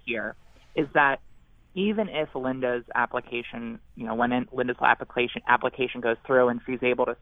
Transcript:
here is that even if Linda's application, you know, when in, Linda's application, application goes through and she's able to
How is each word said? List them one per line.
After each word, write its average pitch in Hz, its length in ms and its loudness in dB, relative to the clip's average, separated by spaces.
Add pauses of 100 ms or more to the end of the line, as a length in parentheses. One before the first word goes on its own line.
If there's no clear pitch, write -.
here 113 300 -6 (400)
is 151 200 0
that 139 260 4 (540)
even 202 340 0
if 151 260 -4
Linda's 127 500 -2 (100)
application, 120 840 -4 (160)
you 123 120 -10
know, 113 80 -4
when 120 180 2
in, 123 180 0
Linda's 123 300 -4
application, 120 680 0
application 123 540 0
goes 117 160 0 (100)
through 127 220 6
and 120 180 0
she's 127 160 -4
able 123 240 2
to 120 160 -4